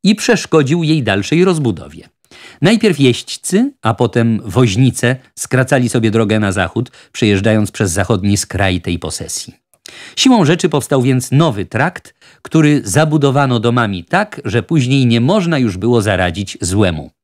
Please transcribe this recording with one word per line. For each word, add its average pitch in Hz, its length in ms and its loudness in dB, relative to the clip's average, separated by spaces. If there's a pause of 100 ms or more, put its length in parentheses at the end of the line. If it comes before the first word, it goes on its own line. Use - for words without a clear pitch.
i 202 100 4
przeszkodził 165 680 0
jej 156 200 0
dalszej 110 420 0
rozbudowie. 117 640 -4 (540)
Najpierw 196 380 2
jeźdźcy, 185 720 0 (100)
a 110 120 0
potem 117 500 0
woźnice 123 720 2 (180)
skracali 127 540 -2
sobie 113 220 0
drogę 107 300 0
na 98 120 0
zachód, 95 380 -4 (220)
przejeżdżając 107 580 2
przez 98 200 -2
zachodni 101 460 0
skraj 92 440 -2
tej 87 180 -6
posesji. - 560 -12 (640)
Siłą 240 280 4
rzeczy 175 240 0
powstał 139 340 0
więc 127 280 0
nowy 127 360 0
trakt, - 480 -6 (280)
który 151 420 2
zabudowano 139 760 2
domami 110 440 -2
tak, - 400 -4
że 110 180 -2
później 135 440 2
nie 117 140 2
można 170 380 0
już 110 180 0
było 113 260 0
zaradzić 92 580 -2
złemu. 87 500 -2 (140)